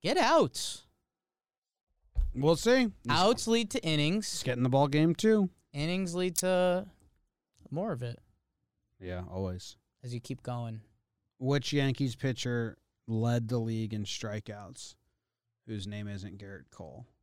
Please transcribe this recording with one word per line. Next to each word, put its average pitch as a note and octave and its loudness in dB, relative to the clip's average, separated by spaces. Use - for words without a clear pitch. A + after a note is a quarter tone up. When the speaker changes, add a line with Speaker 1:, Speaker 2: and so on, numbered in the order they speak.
Speaker 1:
Get A#3+ 0
outs. C#4 2
Speaker 2:
We'll D3 4
see. B3 6
He's A#2+ -8
Speaker 1:
Outs F#3 4
lead A3+ 2
to - -4
innings. D#3 2
Speaker 2:
he's - -6
getting B2 0
the C3 2
ball C3+ 4
game, D3+ 4
too. G#3+ 4
Speaker 1:
Innings E3+ -2
lead F3+ -2
to F3+ 2
more F#3+ -4
of B2+ -6
it. A#2 -10
Speaker 2:
Yeah, F2+ -8
always. F#2 -6
Speaker 1:
As A#2+ -10
you A#2+ -6
keep B2 -10
going. A#2 -8
Speaker 2:
Which C3+ 0
Yankees C3+ 0
pitcher A#2+ -2
led A#2 0
the B2 -2
league A2+ -2
in G#2 -4
strikeouts, G#2 -10
whose G#2 -8
name G#2 -8
isn't G2 -10
Garrett G2 -16
Cole? F2 -16